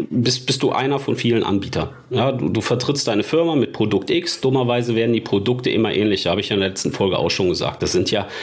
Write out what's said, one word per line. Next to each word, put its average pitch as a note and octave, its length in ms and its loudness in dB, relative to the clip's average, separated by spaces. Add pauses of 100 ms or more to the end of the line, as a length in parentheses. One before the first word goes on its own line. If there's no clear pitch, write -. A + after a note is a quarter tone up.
(100)
bist, B2 360 0
bist - 160 -2
du C3 80 2
einer C3+ 280 0
von C3+ 180 -2
vielen A2+ 280 2
Anbietern. F#2+ 440 -2 (220)
Ja, B2 200 2
du, - 200 -2
du A2+ 100 2
vertrittst C3+ 480 0
deine G#2 140 2
Firma E3 340 2
mit A2+ 160 2
Produkt G#3 380 0
X, - 320 -2
dummerweise B2 520 2
werden A2+ 200 2
die A2 80 0
Produkte A#2+ 480 0
immer A2 240 0
ähnlicher, G2 360 2
habe F#2+ 120 0
ich - 80 -6
ja A2 40 0
in G2 60 2
der F#2+ 80 2
letzten F2+ 240 -4
Folge F#2+ 240 0
auch E2+ 140 0
schon F#2 180 0
gesagt. - 340 -2
Das E2+ 100 0
sind F#2 180 0
ja, G2+ 180 0 (140)